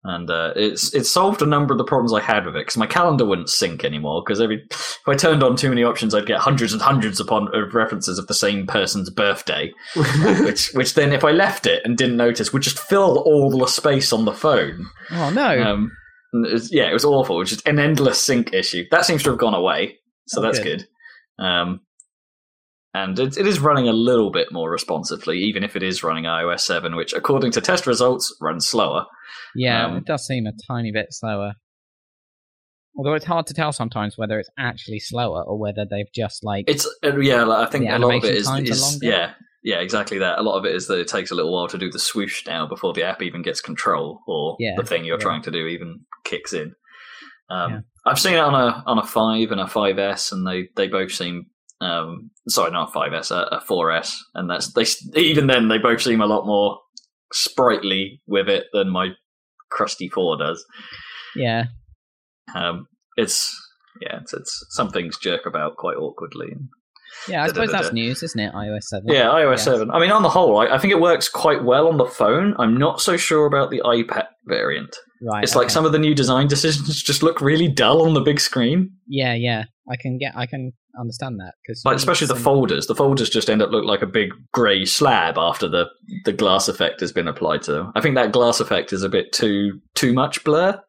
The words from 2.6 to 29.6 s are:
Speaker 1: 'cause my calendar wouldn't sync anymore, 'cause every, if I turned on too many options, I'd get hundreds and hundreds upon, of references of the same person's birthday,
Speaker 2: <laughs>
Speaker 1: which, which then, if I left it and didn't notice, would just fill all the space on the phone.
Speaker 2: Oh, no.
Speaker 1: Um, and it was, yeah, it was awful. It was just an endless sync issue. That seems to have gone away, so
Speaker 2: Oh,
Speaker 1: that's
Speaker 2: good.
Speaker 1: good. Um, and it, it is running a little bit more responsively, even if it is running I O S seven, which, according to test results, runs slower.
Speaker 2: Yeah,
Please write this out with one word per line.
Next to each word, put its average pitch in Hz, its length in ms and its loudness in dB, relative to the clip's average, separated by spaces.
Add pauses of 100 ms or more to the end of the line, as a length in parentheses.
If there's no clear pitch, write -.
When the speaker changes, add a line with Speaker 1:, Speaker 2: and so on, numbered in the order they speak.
Speaker 1:
'cause - 120 -4
my 110 100 2
calendar 160 380 4
wouldn't 90 240 0
sync 82 340 -2
anymore, 73 400 -4
'cause 101 180 -2
every, 107 300 0
if - 360 -10
I 135 80 4
turned 147 280 4
on 127 120 6
too 139 140 2
many 120 140 4
options, 113 320 0
I'd 104 100 2
get 101 140 0
hundreds 113 340 2
and 110 80 -2
hundreds 110 380 2
upon, 104 340 0
of 107 220 -2
references 104 420 -2
of 92 100 -8
the 101 60 -4
same 101 340 0
person's 95 440 -2
birthday, 90 600 -2 (220)
Speaker 2:
<laughs> 160 480 4
Speaker 1:
which, - 300 0
which 127 220 0
then, 143 180 4
if 131 100 2
I 151 80 6
left 185 360 2
it 85 180 2
and 117 120 0
didn't 123 200 2
notice, 120 360 0
would 139 100 0
just - 160 -2
fill 185 400 4
all 147 360 4
the 127 120 4
space 135 460 2
on 110 120 2
the 101 80 0
phone. 87 520 0 (260)
Speaker 2:
Oh, 165 180 -2
no. 190 320 2
Speaker 1:
Um, 107 300 0 (420)
and 117 140 2
it 95 60 0
was, 117 200 -2
yeah, 113 160 4
it 80 40 2
was 120 120 2
awful. 139 300 2
It 85 40 0
was 92 100 -2
just - 180 -4
an 147 100 2
endless 143 420 2
sync 120 340 0
issue. 90 360 -2
That 175 160 4
seems 156 180 2
to 143 80 2
have 117 80 -2
gone 113 140 2
away, 90 460 0 (280)
so 104 120 -4
Speaker 2:
Oh, 104 40 -2
Speaker 1:
that's 110 160 0
Speaker 2:
good. - 280 -6 (500)
Speaker 1:
good. - 80 -4
Um, 90 360 0 (1120)
and 95 260 -4
it, 135 180 -2
it 196 100 0
is 180 120 2
running 139 280 4
a 113 60 4
little 113 380 2
bit 85 200 -2
more 82 200 -4
responsively, 80 680 -4
even 98 240 -2
if 101 120 -8
it 92 80 -4
is 92 200 -4
running 82 220 -4
I 82 180 -2
O 87 60 -2
S 85 160 -2
seven, 82 300 -2
which, 82 180 -4
according 135 380 0
to 117 100 0
test - 240 0
results, 127 560 2
runs 78 260 -2
slower. 87 380 0 (500)
Speaker 2:
Yeah, 120 300 0